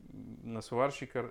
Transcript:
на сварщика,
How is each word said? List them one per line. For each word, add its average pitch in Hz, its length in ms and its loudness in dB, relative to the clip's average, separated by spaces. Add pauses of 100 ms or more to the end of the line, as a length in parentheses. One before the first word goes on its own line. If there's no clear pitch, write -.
(440)
на 113 180 -2
сварщика, 127 680 2